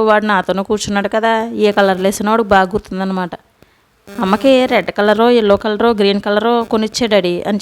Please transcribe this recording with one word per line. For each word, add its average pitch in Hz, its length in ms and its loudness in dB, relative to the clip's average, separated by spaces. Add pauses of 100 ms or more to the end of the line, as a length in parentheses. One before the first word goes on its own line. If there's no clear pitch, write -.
వాడు 214 200 2
నాతోనే 190 360 -2
కూర్చున్నాడు 202 460 -4
కదా, 220 360 0
ఏ 214 280 0
కలర్లు 190 300 0
వేసినా 196 280 -2
వాడికి 226 180 0
బాగా 190 200 4
గుర్తుందన్నమాట. 190 640 -6 (880)
"అమ్మకి 254 460 2
రెడ్ 233 240 -2
కలరో, 208 400 2
ఎల్లో 214 260 4
కలరో, 214 340 -2
గ్రీన్ 202 300 0
కలరో 214 420 0
కొనిచ్చే 220 440 -4
డాడీ" 180 360 0
అని 202 200 -4